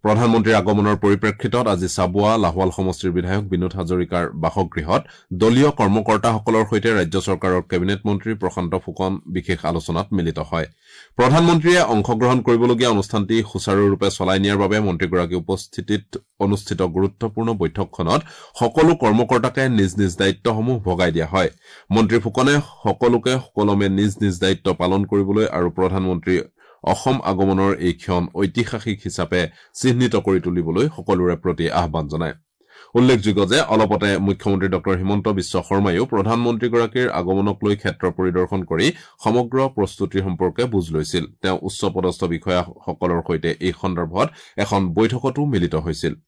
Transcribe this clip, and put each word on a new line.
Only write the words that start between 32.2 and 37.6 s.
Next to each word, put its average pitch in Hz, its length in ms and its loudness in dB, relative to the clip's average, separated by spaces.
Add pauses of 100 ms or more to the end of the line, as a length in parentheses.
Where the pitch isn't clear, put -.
উল্লেখযোগ্য 107 420 4 (100)
যে 135 80 2 (160)
অলপতে 104 360 2 (160)
মুখ্যমন্ত্ৰী 98 480 0
ডক্টৰ 92 260 -2
হিমন্ত 98 260 -2 (120)
বিশ্ব - 160 -6 (140)
শৰ্মাইও 98 440 2
প্ৰধানমন্ত্ৰীগৰাকীৰ 117 1040 0
আগমনক 98 460 0